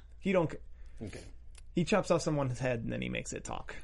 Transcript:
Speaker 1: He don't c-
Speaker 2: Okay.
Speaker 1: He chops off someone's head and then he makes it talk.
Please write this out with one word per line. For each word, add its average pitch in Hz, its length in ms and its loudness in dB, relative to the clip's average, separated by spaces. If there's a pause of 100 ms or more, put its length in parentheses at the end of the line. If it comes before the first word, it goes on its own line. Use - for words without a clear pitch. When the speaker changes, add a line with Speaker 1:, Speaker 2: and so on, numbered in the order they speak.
(200)
Speaker 1:
He 190 120 2
don't 170 180 6
c- - 80 -6 (480)
Speaker 2:
Okay. - 140 -8 (540)
Speaker 1:
He 175 120 4
chops 185 260 4
off 165 100 6
someone's 135 380 2
head 123 220 2
and 120 100 -2
then 117 100 -2
he 123 60 0
makes - 240 -2
it - 140 -6
talk. - 280 -6 (100)